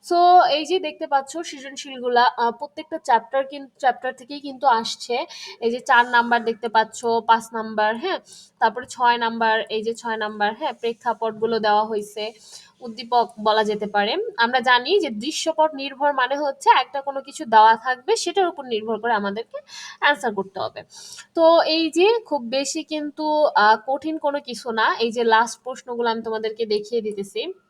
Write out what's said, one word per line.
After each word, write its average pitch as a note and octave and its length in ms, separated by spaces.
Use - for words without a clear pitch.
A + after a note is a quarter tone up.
So F4 420
এই D4 160
যে F4+ 140
দেখতে D#4 260
পাচ্ছ C#4 300
সৃজনশীলগুলা, C4 1000
আহ, A#3 140
প্রত্যেকটা D#4 480
চ্যাপ্টার C4+ 460
কিন-, C#4 240
চ্যাপ্টার B3+ 380
থেকেই C#4 240
কিন্তু C#4 260
আসছে। A#3 600
এই A#3 100
যে B3 100
চার A#3+ 260
নাম্বার A#3+ 380
দেখতে A3+ 240
পাচ্ছ, A3 360
পাঁচ A3+ 260
নাম্বার, A3 440
হ্যাঁ, E4+ 220
তারপরে A#3+ 280
ছয় A#3+ 320
নাম্বার, A3+ 420
এই A3 120
যে A3+ 120
ছয় A3+ 220
নাম্বার, G#3+ 380
হ্যাঁ, C#4 180
প্রেক্ষাপটগুলো A3+ 840
দেওয়া G#3+ 260
হয়েছে, A3 480
উদ্দীপক A#3 600
বলা A3 240
যেতে G#3 220
পারে। G#3 300
আমরা A#3+ 240
জানি C#4 400
যে D4 100
দৃশ্যপট D#4 640
নির্ভর C#4 380
মানে C4 240
হচ্ছে C#4+ 340
একটা C#4 300
কোনো C#4 200
কিছু C#4+ 240
দেওয়া A3 320
থাকবে, B3+ 400
সেটার F4+ 320
উপর C#4+ 160
নির্ভর A3 360
করে A#3 120
আমাদেরকে G3+ 460
অ্যান্সার C#4 340
করতে F#3+ 260
হবে। A2 220
তো E4 280
এই D#4+ 280
যে G4+ 360
খুব C#4+ 160
বেশি C#4 400
কিন্তু, D4+ 600
আহ, A3 320
কঠিন D4+ 320
কোনো C#4+ 220
কিছু A#3+ 300
না। A3+ 280
এই A#3 140
যে A#3+ 120
লাস্ট A3+ 380
প্রশ্নগুলো A#3+ 480
আমি A3+ 120
তোমাদেরকে A3 440
দেখিয়ে G#3 360
দিতেছি। G#3+ 500